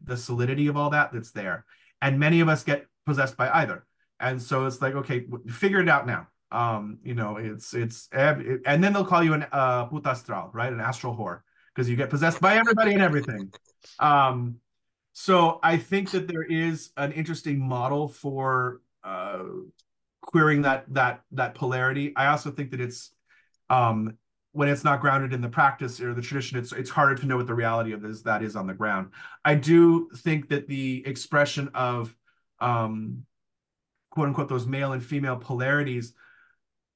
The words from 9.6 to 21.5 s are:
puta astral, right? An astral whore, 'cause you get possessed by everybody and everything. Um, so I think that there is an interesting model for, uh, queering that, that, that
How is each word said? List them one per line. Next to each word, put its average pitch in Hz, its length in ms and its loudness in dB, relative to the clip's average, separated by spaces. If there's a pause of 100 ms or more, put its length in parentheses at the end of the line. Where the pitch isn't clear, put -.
puta 143 240 -6
astral, 98 440 -6
right? 123 180 -4
An 113 80 -6
astral 120 360 -6
whore, 95 260 -8 (340)
'cause 123 140 0
you 123 60 0
get 131 140 -2
possessed 165 300 2
by 196 180 6
everybody 220 360 4
and 196 80 4
everything. 135 500 0 (480)
Um, 131 580 4 (560)
so 175 480 4
I 165 160 4
think 190 340 -2
that 185 160 -2
there 165 160 -4
is 160 540 -2
an 143 140 -2
interesting 156 480 -4
model 131 480 -2
for, 135 760 -2 (220)
uh, 92 400 -8 (800)
queering 151 400 4
that, 135 320 0
that, 127 280 0 (100)
that 127 220 -4